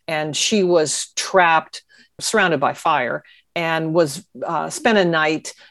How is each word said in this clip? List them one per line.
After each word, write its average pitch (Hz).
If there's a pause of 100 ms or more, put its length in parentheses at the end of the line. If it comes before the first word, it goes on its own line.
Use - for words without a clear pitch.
And 156
she 208
was 170
trapped, 165 (360)
surrounded 180
by 127
fire, 147 (320)
and 160
was, 160 (200)
uh, 160
spent 220
a 190
night 156 (180)